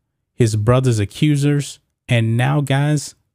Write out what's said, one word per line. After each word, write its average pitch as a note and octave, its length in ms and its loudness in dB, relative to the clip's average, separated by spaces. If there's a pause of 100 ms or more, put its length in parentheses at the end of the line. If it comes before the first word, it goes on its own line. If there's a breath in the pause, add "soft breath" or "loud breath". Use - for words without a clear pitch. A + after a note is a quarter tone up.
(340)
his A2+ 200 0
brother's A#2+ 440 2
accusers. C#3+ 840 -2 (300)
And A2+ 260 0
now, C#3 240 0
guys, C#3+ 540 -2 (200)